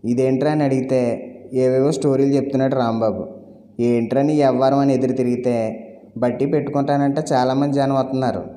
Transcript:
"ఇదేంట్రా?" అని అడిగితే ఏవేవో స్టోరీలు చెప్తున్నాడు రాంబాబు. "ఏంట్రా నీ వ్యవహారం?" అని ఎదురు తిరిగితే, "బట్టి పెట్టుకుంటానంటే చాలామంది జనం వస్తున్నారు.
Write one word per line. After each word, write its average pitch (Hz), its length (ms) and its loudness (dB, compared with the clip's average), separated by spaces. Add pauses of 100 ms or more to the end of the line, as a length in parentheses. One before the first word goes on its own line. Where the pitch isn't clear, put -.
"ఇదేంట్రా?" 131 460 0
అని 151 140 0
అడిగితే 127 640 -2 (220)
ఏవేవో 131 400 2
స్టోరీలు 139 400 2
చెప్తున్నాడు 135 440 0
రాంబాబు. 113 500 0 (540)
"ఏంట్రా 120 420 2
నీ 151 120 2
వ్యవహారం?" 135 440 2
అని 139 160 4
ఎదురు 127 180 0
తిరిగితే, 120 720 -2 (300)
"బట్టి 123 300 0
పెట్టుకుంటానంటే 143 760 0 (100)
చాలామంది 135 420 2
జనం 139 200 0
వస్తున్నారు. 127 500 -2 (120)